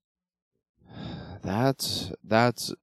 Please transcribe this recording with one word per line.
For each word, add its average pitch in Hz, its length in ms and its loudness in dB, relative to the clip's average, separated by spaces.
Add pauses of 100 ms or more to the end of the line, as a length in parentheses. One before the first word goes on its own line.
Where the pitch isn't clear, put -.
(1400)
that's, 101 680 0 (140)
that's 117 580 2